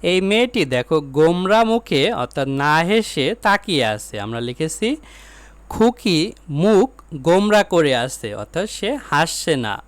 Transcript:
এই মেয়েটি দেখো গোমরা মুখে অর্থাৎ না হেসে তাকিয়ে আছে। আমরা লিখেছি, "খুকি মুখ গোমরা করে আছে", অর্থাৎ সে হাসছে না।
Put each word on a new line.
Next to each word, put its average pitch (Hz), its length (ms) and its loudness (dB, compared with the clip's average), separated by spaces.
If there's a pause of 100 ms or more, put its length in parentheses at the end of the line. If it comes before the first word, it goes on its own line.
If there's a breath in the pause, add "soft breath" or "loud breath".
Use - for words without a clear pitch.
এই 180 180 0
মেয়েটি 214 440 0
দেখো 127 360 -2
গোমরা 175 640 2
মুখে 220 480 0
অর্থাৎ 135 360 -4
না 139 280 0
হেসে 175 640 0
তাকিয়ে 196 420 0
আছে। 107 360 -4
আমরা 110 200 -8
লিখেছি, 160 560 -4 (720 loud breath)
"খুকি 214 640 0 (160)
মুখ 190 420 4 (240)
গোমরা 196 480 2
করে 160 340 2
আছে", 120 380 -6
অর্থাৎ 156 360 -6
সে 247 280 -4 (120)
হাসছে 156 460 0
না। 107 320 -6